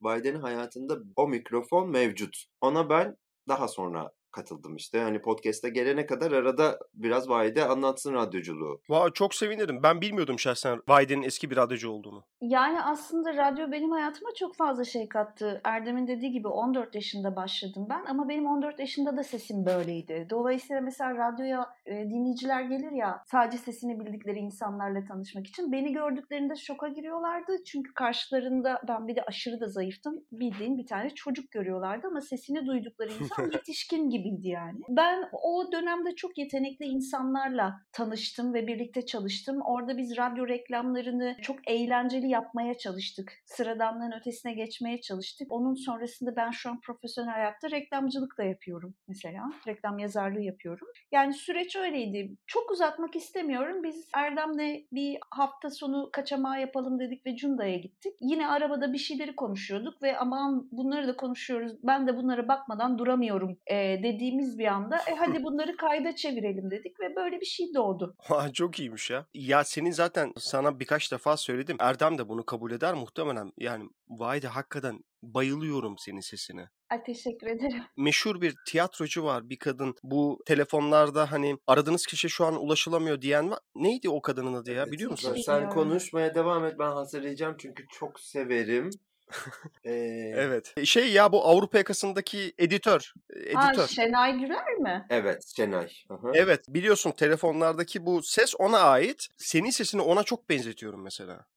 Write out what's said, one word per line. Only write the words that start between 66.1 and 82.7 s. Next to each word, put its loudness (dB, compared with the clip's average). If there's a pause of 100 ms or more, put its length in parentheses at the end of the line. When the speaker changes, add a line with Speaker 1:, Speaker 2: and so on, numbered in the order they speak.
Speaker 3:
çevirelim." -4
dedik -8
ve -6
böyle -4
bir -6
şey -4
doğdu. 0 (140)
Speaker 2:
Vay, 2
çok -2
iyiymiş -6
ya. -4
Ya 4
senin -2
zaten 2
sana 0
birkaç 0
defa 2
söyledim. -4
Erdem 4
de -4
bunu -4
kabul -4
eder 0
muhtemelen. -4
Yani -6 (200)
Vahide -4
hakikaten -6 (240)
bayılıyorum -2
senin -12
sesine. -12 (200)
Speaker 3:
Ay, -4
teşekkür -8
ederim. -4 (140)
Speaker 2:
Meşhur 2
bir 0 (120)
tiyatrocu -2
var, -2
bir -10
kadın. -4
Bu 2
telefonlarda 6
hani 0 (100)
"Aradığınız 6
kişi 0
şu 2
an 4 (100)
ulaşılamıyor." 2